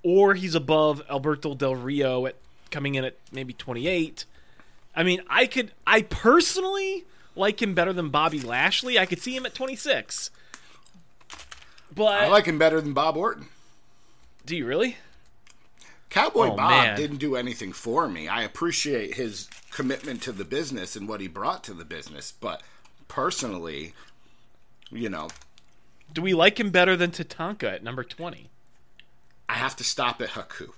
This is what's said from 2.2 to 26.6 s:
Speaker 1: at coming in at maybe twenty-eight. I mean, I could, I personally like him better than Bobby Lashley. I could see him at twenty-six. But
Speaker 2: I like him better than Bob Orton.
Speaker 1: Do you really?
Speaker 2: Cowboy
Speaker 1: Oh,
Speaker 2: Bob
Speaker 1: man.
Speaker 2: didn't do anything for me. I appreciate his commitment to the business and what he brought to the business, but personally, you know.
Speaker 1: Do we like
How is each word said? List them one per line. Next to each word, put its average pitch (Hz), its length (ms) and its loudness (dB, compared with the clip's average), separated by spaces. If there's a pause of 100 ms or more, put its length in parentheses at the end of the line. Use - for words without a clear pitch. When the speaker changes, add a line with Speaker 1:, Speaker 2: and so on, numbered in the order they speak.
Speaker 1:
at 127 80 -6 (360)
coming 139 260 -4
in 131 100 -2
at 123 100 -8 (160)
maybe 127 220 -10
twenty-eight. 151 720 -4 (720)
I 165 60 0
mean, 180 280 2
I 233 160 6
could, 247 260 -4 (140)
I 220 160 6
personally 370 1000 2 (300)
like 208 280 0
him 196 120 -2
better 175 200 2
than 165 160 -4
Bobby 151 300 2
Lashley. 160 580 0
I 190 80 4
could 180 160 -4
see 254 120 -6
him 254 120 -6
at - 80 -8
twenty-six. 262 760 -4 (1600)
But 202 280 4
Speaker 2:
I 208 60 6
like 202 180 8
him 160 120 0
better 160 220 6
than 147 120 -4
Bob 151 240 2
Orton. 208 300 -2 (1000)
Speaker 1:
Do 160 120 -6
you 131 100 -4
really? 202 300 0 (1120)
Speaker 2:
Cowboy 226 400 4
Speaker 1:
Oh, 101 60 -2
Speaker 2:
Bob 147 140 4
Speaker 1:
man. 110 260 6
Speaker 2:
didn't 147 200 -4
do 139 180 -2
anything 120 380 -6
for 143 360 -2
me. 82 200 -8
I 113 140 -2
appreciate 143 720 -4
his 113 340 -8 (220)
commitment 131 520 -6
to 127 100 -8
the 98 120 -8
business 131 500 -6
and 104 140 -10
what 104 120 -8
he 95 60 -8
brought 98 380 -6
to 104 100 -14
the 82 100 -16
business, 76 480 -14
but 92 300 -10 (460)
personally, 90 840 -6 (960)
you 113 180 -8
know. 78 200 -8 (840)
Speaker 1:
Do 160 100 -6
we 185 120 2
like 196 260 6